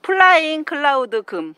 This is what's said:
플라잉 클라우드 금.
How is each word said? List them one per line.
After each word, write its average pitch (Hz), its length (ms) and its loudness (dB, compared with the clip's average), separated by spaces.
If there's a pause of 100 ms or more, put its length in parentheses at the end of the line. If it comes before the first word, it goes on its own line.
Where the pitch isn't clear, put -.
플라잉 330 600 2
클라우드 262 580 -2
금. 160 360 -10